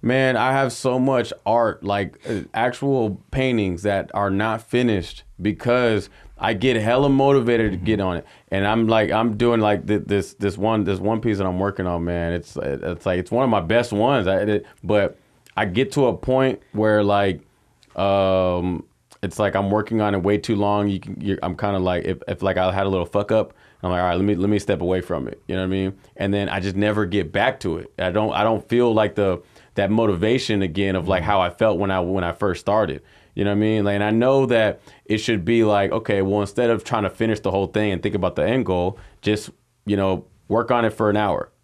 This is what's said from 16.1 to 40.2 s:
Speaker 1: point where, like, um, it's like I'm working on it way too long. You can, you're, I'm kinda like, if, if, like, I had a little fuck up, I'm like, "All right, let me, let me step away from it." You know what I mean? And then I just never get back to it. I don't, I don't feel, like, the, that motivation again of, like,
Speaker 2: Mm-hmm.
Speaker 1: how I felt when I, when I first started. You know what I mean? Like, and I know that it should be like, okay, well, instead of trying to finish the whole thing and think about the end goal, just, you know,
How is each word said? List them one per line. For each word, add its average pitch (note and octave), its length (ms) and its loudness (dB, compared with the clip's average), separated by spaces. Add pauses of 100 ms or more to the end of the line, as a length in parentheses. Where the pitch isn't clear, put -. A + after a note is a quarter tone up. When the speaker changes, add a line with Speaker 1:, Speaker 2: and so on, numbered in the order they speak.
Speaker 1:
point C3 460 0 (120)
where, G#2+ 300 2
like, G2+ 380 0 (540)
um, F#2 920 0 (380)
it's F#2 160 -8
like G#2 160 0
I'm G2 160 0
working G#2+ 300 0
on G#2 120 2
it G2 80 0
way G#2 160 2
too A2 180 -2
long. G#2 340 0
You G2 100 -2
can, G2 200 -12
you're, G2 220 -2
I'm F2+ 160 -6
kinda G2+ 220 -2
like, F2+ 260 -2
if, F#2 220 -6
if, G2 160 -6
like, F#2+ 140 0
I F#2 140 2
had G2 140 -2
a G2 40 -2
little F#2 160 0
fuck G2+ 260 -2
up, A2 220 0 (300)
I'm F2+ 80 -2
like, F2+ 100 -2
"All F2+ 60 0
right, F2 80 0
let F#2+ 100 0
me, G#2 100 2
let F#2 140 0
me G#2 100 2
step F2+ 220 -2
away F2+ 200 -2
from D2 260 -6
it." - 200 -14
You F#2 80 -6
know F#2+ 60 -2
what F#2 60 -2
I - 20 -4
mean? F#2+ 280 -2 (180)
And G2 180 -2
then G2+ 160 -2
I G2 100 -4
just F#2+ 160 -6
never G#2 300 0
get F2+ 260 -2
back A2+ 300 0
to E2 160 -4
it. - 220 -14
I F#2 120 -2
don't, G#2+ 220 0
I G2+ 100 0
don't A2+ 240 0
feel, A#2+ 260 4
like, G#2+ 220 2
the, F#2+ 260 0 (340)
that G2+ 160 0
motivation G#2+ 680 0
again F#2+ 340 -2
of, F2 120 -4
like, F#2 140 2
Speaker 2:
Mm-hmm. F2+ 100 -2
Speaker 1:
how G2 100 2
I F2 80 0
felt G2+ 300 0
when G2 120 0
I, F#2+ 80 0
when F2+ 240 -2
I E2+ 80 -4
first F#2 300 -4
started. G2 400 0 (340)
You - 80 -2
know G#2 80 0
what G2+ 60 0
I - 20 0
mean? G#2+ 260 2
Like, G2+ 100 0
and G2+ 80 -2
I G#2 80 0
know B2+ 360 4
that A2+ 340 2 (240)
it G#2+ 140 -2
should G#2 260 -2
be A2+ 180 4
like, G2+ 280 2
okay, G2 320 0
well, G2+ 180 0
instead A#2 300 0
of A2 120 -2
trying A2 200 2
to G#2 80 0
finish A2 280 -2
the G2 120 -2
whole F#2+ 160 0
thing G#2 240 0
and F#2 100 -4
think G2 140 -2
about F#2 200 -2
the - 80 0
end A#2 220 0
goal, F2+ 320 -2 (240)
just, G#2+ 300 -2 (340)
you G2+ 100 0
know, F#2+ 300 0 (220)